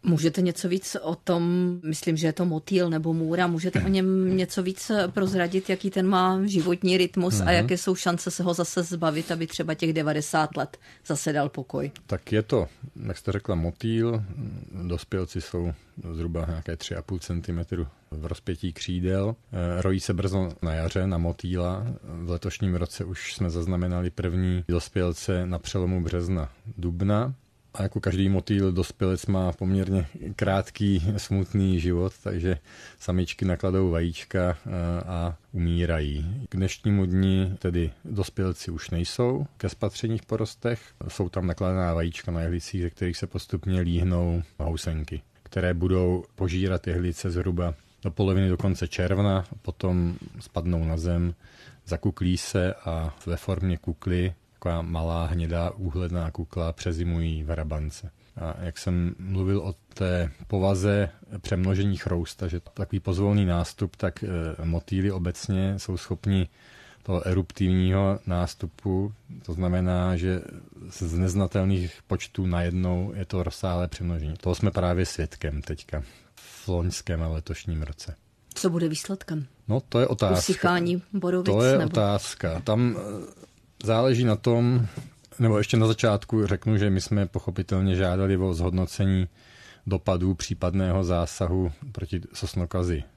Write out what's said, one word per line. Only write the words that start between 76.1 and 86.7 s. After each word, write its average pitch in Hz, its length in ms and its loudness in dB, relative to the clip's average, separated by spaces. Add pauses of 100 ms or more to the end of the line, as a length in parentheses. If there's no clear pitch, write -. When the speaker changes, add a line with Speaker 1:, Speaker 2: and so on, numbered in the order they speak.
Speaker 2:
v - 320 -16
loňském 87 560 -2
a 82 40 -2
letošním 80 540 -6
roce. 76 340 -10 (380)
Speaker 1:
Co - 160 0
bude 165 180 0
výsledkem? 156 580 -6 (220)
Speaker 2:
No, 117 220 2
to 117 100 4
je 123 80 4
otázka. 98 320 2
Speaker 1:
Usychání 175 600 2 (120)
borovic, 180 400 0
Speaker 2:
To 110 100 6
je 135 140 6
Speaker 1:
nebo? - 140 2
Speaker 2:
otázka. 98 720 0
Tam, 117 340 2
eh, 101 480 -10 (380)
záleží 117 400 4
na 110 120 6
tom, 120 520 4 (520)
nebo 113 180 6
ještě 107 200 4
na 113 100 6
začátku 110 600 2
řeknu, 101 300 2